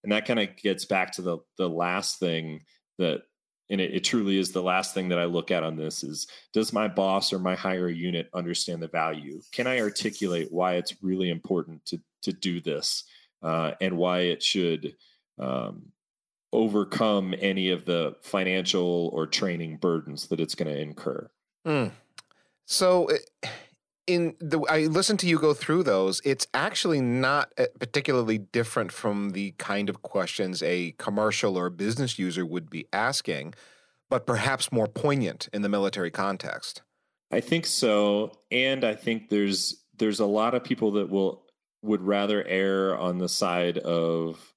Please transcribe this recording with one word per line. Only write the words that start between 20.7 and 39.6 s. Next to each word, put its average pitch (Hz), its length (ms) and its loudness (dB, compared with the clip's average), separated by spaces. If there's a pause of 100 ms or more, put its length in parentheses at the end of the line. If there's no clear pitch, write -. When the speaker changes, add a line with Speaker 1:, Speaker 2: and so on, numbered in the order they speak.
Speaker 1:
incur. 76 580 -6 (360)
Speaker 2:
Mm. 139 260 0 (720)
So, 180 460 4
uh, - 360 -2 (600)
in 175 320 2
the, 160 300 0
I 156 160 4
listened 185 340 2
to 180 80 0
you 165 100 4
go 147 160 4
through 160 300 2
those. 95 400 2
It's - 300 0
actually 156 480 0
not, 131 560 2
uh, 123 80 4 (120)
particularly 120 600 0
different 107 560 -2
from 101 380 -2
the 98 260 -6
kind 101 320 -2
of 95 120 -8
questions 92 640 -4
a 87 340 0
commercial 104 600 0
or 90 80 0
a 90 60 -2
business 113 460 -2
user 90 280 -2
would 82 240 -6
be - 240 -10
asking, 92 600 -2 (560)
but 127 160 0
perhaps 127 460 0
more 110 160 4
poignant 135 640 0
in 104 100 -2
the 101 80 0
military 98 400 0
context. - 720 -6 (480)
Speaker 1:
I 113 120 2
think 165 240 0
so. 104 640 2 (180)
And 131 360 2
I 107 100 2
think 113 320 -4
there's, 101 560 0 (140)